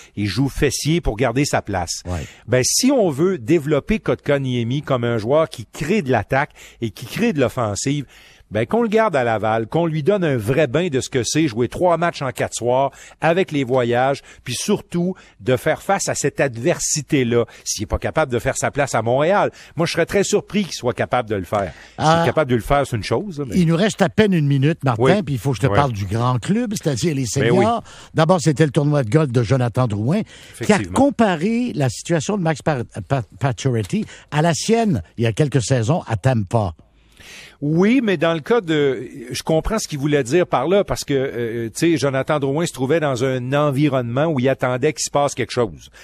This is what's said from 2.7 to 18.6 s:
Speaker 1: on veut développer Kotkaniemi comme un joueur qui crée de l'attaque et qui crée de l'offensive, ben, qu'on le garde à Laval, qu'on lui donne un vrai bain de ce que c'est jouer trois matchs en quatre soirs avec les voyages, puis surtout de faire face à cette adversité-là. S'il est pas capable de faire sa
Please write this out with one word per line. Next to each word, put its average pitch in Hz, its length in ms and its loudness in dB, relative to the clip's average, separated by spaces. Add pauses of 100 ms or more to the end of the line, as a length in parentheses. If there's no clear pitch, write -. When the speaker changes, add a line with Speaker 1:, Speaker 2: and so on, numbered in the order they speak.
Speaker 1:
on 220 180 4
veut 165 300 0
développer 147 580 0
Kotkaniemi 131 840 -2
comme 127 200 -2
un 120 140 0
joueur 139 320 2
qui - 160 -14
crée 180 380 -2
de 131 80 -2
l'attaque 131 400 0 (300)
et 113 100 -4
qui - 160 -16
crée 220 260 -2
de 147 60 -2
l'offensive, 123 680 -2 (460)
ben, 110 140 -2
qu'on 220 160 0
le 233 60 0
garde 214 280 2
à 127 80 2
Laval, 110 440 0
qu'on 165 180 0
lui 156 180 -2
donne 196 200 2
un 143 140 2
vrai 131 300 0
bain 151 200 0
de 131 140 0
ce - 80 -8
que 123 140 0
c'est 156 240 0
jouer 113 200 -2
trois 165 300 0
matchs 170 240 -4
en 131 100 -4
quatre 113 240 -4
soirs 127 360 0 (280)
avec 170 320 0
les 143 120 -2
voyages, 127 580 0 (220)
puis 123 100 -8
surtout 175 640 -2 (260)
de 120 160 0
faire 151 240 -2
face - 280 -2
à 127 60 -2
cette - 240 -4
adversité-là. 127 1040 0 (200)
S'il - 180 -6
est 98 40 -8
pas 110 100 -2
capable 135 340 -2
de 120 80 0
faire 127 180 -2
sa 117 140 -2